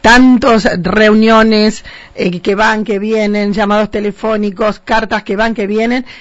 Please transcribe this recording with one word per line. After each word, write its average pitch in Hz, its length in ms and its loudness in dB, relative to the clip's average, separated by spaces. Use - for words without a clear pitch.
tantos 240 640 4
reuniones, 214 1000 2
eh, 175 260 -4
que 202 140 -2
van, 214 280 -2
que 202 160 -4
vienen, 208 540 -2
llamados 208 360 0
telefónicos, 208 920 -4
cartas 220 440 -4
que 196 140 -6
van, 226 160 -2
que 202 120 -4
vienen, 233 400 -2